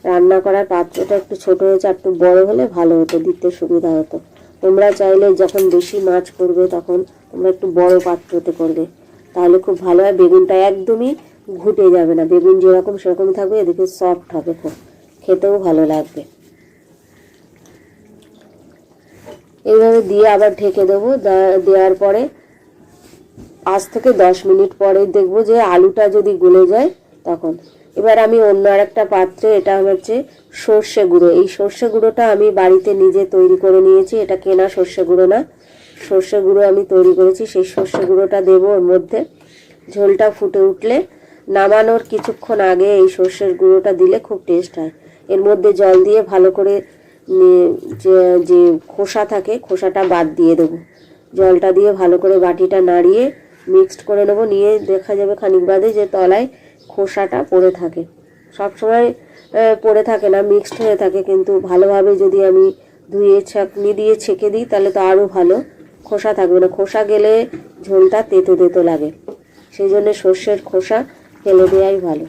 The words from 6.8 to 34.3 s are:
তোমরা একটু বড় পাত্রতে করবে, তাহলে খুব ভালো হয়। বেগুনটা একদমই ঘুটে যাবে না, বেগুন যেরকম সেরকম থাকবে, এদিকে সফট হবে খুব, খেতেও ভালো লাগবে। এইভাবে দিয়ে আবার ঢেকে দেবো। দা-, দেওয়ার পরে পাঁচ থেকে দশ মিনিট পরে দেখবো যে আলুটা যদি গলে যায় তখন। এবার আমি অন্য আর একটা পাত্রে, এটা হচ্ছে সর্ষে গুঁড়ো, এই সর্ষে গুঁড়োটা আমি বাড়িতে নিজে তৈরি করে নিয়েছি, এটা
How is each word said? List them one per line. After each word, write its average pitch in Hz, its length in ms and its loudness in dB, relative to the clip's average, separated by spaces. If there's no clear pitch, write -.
তোমরা 185 240 -4
একটু 190 120 -8
বড় 180 220 4
পাত্রতে 175 520 -6
করবে, 160 320 -6
তাহলে 180 240 2
খুব 185 200 -4
ভালো 180 240 2
হয়। 196 180 0
বেগুনটা 185 340 4
একদমই 196 560 0
ঘুটে 196 340 0
যাবে 170 240 2
না, 160 100 -2
বেগুন 180 360 2
যেরকম 185 360 2
সেরকম 190 360 -4
থাকবে, 196 280 -4
এদিকে 175 260 -2
সফট 180 480 -6
হবে 165 260 -8
খুব, 156 120 -12
খেতেও 190 360 0
ভালো 165 280 0
লাগবে। 156 360 -6
এইভাবে 226 380 4
দিয়ে 202 260 2
আবার 208 220 4
ঢেকে 196 300 0
দেবো। 202 260 0
দা-, 190 500 0
দেওয়ার 190 280 4
পরে 202 280 0
পাঁচ 190 180 -4
থেকে 233 200 0
দশ 185 340 4
মিনিট 190 320 2
পরে 196 280 2
দেখবো 190 380 0
যে 220 160 2
আলুটা 190 480 2
যদি 202 280 0
গলে 180 300 4
যায় 240 240 0
তখন। 165 260 -6
এবার 220 220 2
আমি 226 220 2
অন্য 202 280 2
আর 196 120 2
একটা 202 240 -2
পাত্রে, 185 520 -2
এটা 196 220 -2
হচ্ছে 196 360 -2
সর্ষে 214 520 -2
গুঁড়ো, 175 260 4
এই 175 180 2
সর্ষে 202 400 -6
গুঁড়োটা 220 360 -2
আমি 208 160 0
বাড়িতে 185 440 2
নিজে 190 320 2
তৈরি 185 300 2
করে 190 240 2
নিয়েছি, 190 340 2
এটা 190 120 -4